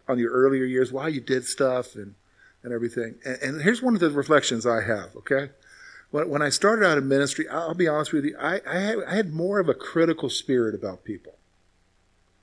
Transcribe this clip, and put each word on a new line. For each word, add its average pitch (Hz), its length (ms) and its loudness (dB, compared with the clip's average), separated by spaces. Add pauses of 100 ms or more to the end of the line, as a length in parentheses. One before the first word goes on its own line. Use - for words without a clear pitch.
on 123 120 0
your 117 120 0
earlier 131 340 4
years, 127 260 0
why 131 160 -4
you 147 140 -4
did 127 240 -2
stuff 127 500 -2
and, 98 200 -14 (460)
and 120 120 -10
everything. 117 500 -4
And, 127 180 -8
and 143 200 -4
here's 226 200 2
one 247 120 2
of 185 80 2
the 165 80 4
reflections 139 560 2
I 113 160 2
have, 101 340 -4
okay? 139 360 -2 (580)
When, 151 200 -2
when 143 120 0
I 147 80 0
started 208 360 2
out 160 120 4
in 135 100 0
ministry, 139 400 2
I'll 160 260 -4
be 175 140 2
honest 151 240 0
with 143 140 0
you, 151 120 -4
I, 175 300 -2
I 170 120 -2
had, 214 180 0 (100)
I 180 80 -4
had 190 180 0
more 185 260 0
of 165 100 2
a 127 40 6
critical 165 560 0
spirit 117 460 0
about 95 300 -8
people. - 300 -12 (1080)